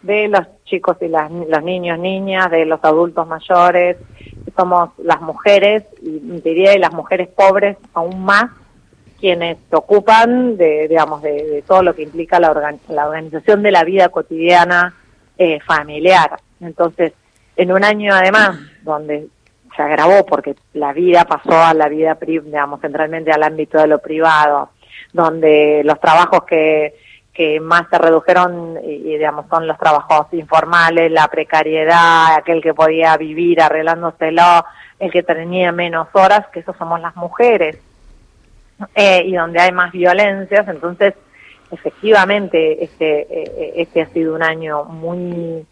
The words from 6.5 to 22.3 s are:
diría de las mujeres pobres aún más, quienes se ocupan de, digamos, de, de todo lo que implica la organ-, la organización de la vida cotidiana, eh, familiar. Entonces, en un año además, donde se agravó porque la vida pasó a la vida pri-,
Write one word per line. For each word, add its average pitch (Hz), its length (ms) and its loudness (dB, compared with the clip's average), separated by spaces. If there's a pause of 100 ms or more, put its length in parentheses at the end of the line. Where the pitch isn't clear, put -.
diría 190 220 4
de 202 60 4
las 170 140 0
mujeres 180 360 -6
pobres 196 480 2 (180)
aún 180 300 -6
más, 202 220 0 (760)
quienes 170 360 -2 (140)
se 165 60 0
ocupan 226 800 2
de, 156 320 0
digamos, 156 340 -2
de, 151 100 -6 (120)
de 147 180 -6
todo 190 200 2
lo 175 120 0
que 160 80 -12
implica 165 380 -2
la 160 100 4
organ-, 147 380 -4
la 151 180 -4
organización 160 560 -2
de 208 80 2
la 175 140 4
vida 185 240 2
cotidiana, 175 840 0 (440)
eh, 160 220 0
familiar. 156 800 0 (200)
Entonces, 170 520 -4 (440)
en 180 160 0
un 190 120 2
año 208 300 0
además, 190 440 2 (240)
donde 151 460 -8 (480)
se 151 60 -2
agravó 160 440 4
porque 139 280 -4 (200)
la 147 180 -6
vida 170 320 4
pasó 170 320 -2
a 165 160 6
la 156 160 2
vida 156 280 -2
pri-, 160 240 -6